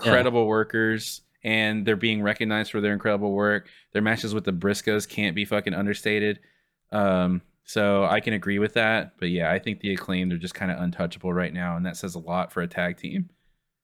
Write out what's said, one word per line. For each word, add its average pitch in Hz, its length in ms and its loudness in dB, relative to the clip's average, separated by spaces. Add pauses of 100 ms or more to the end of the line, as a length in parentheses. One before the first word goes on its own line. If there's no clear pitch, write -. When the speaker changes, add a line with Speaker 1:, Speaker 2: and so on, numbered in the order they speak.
Speaker 1:
yeah. - 60 2
Speaker 2:
incredible 120 380 6
workers, 110 760 0 (220)
and 110 420 2
they're 110 100 4
being 107 240 2
recognized 107 520 0
for 107 100 0
their 104 100 2
incredible 104 400 0
work. 104 360 2 (240)
Their 104 100 2
matches 107 320 0
with 104 100 -2
the 98 80 0
Briscoes 101 560 0
can't 104 280 -2
be 104 100 -2
fucking 104 260 -2
understated. 104 680 -2 (520)
Um, 92 480 2 (240)
so 101 400 2
I 98 160 2
can 110 140 -2
agree 101 240 -2
with 104 160 0
that. 110 440 0
But 90 120 -2
yeah, 85 220 0
I 95 60 2
think 107 220 -6
The 98 140 -2
Acclaimed 92 400 -2
are 85 40 -4
just 87 160 -8
kinda 90 280 -4
untouchable 87 500 -4
right 87 220 -2
now, 87 220 -4
and 90 100 -2
that 87 100 -8
says 90 180 -8
a 87 40 -10
lot 87 340 -4
for 90 100 -4
a 87 60 -2
tag 87 300 -4
team. 180 320 -4 (540)